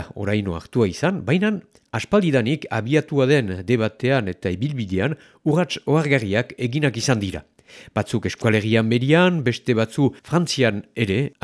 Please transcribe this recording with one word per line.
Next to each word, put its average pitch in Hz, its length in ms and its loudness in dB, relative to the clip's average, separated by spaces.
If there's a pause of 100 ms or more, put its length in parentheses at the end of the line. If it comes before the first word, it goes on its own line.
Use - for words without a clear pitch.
(140)
oraino 101 420 -2
hartua 107 320 0
izan, 170 380 -2
baina 185 240 0 (420)
aspaldidanik 139 800 0
abiatua 135 560 0
den 123 240 2 (160)
debatean 117 640 0
eta - 160 -4
ibilbidean 110 720 -2 (260)
urrats 165 400 0
ohargarriak 131 720 0
eginak 127 400 -2
izan 113 240 0
dira. 87 240 -6 (480)
Batzuk 101 400 -2
eskualerrian 110 560 2
berian, 151 560 2
beste 120 320 0
batzu 120 320 2 (160)
Frantzian 127 640 0 (100)
ere 117 480 0